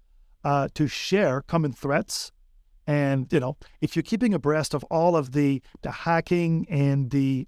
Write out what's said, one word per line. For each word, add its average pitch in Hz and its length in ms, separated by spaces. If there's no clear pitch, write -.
uh, 143 320
to 151 120
share 151 540
common 156 320
threats. - 580
And, 139 440
you 165 80
know, 127 160
if - 140
you're 165 80
keeping 220 300
abreast 151 400
of 139 120
all 170 300
of 135 180
the, 139 280
the 131 80
hacking 165 800
and 139 420
the, 135 360